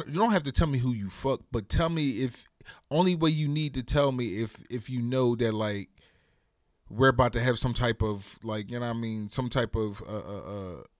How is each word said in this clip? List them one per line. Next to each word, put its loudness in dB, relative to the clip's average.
you -6
don't 4
have 4
to -2
tell 4
me 0
who 0
you -4
fuck, -2
but -2
tell 2
me 0
if, -6
only 4
way 4
you 0
need -2
to -4
tell 2
me -2
if, -6
if -6
you -2
know 2
that, 2
like, -2
we're 6
about 4
to 0
have 2
some 0
type 0
of, -4
like, -4
you -6
know -4
what -2
I -4
mean, -4
some -4
type 0
of, -4
uh, -12
uh, -8
uh, -16